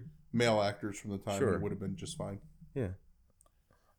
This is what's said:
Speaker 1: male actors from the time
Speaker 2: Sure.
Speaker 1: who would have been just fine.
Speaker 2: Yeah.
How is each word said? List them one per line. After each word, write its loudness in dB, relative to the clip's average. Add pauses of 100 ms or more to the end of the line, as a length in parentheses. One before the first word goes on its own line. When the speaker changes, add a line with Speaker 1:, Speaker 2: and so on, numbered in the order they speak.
(340)
Speaker 1:
male 6
actors 0
from -8
the -2
time -2
Speaker 2:
Sure. 4
Speaker 1:
who -2
would -2
have -6
been -4
just -10
fine. -6 (340)
Speaker 2:
Yeah. -2 (1080)